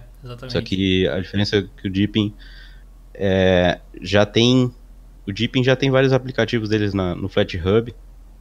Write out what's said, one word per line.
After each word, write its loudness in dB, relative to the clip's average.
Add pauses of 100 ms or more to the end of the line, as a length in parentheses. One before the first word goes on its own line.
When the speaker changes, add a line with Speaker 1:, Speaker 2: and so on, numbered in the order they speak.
(240)
Speaker 1:
exatamente. -14
Speaker 2:
Só -2
que 0
a -4
diferença -2
é 0 (160)
que -6
o -4
Deepin, 0 (800)
é, 2 (220)
já 2
tem, 2 (540)
o -6
Deepin -2
já 4
tem 0
vários 4
aplicativos -2
deles 0
na, -2
no -6
FlatHub, 0 (480)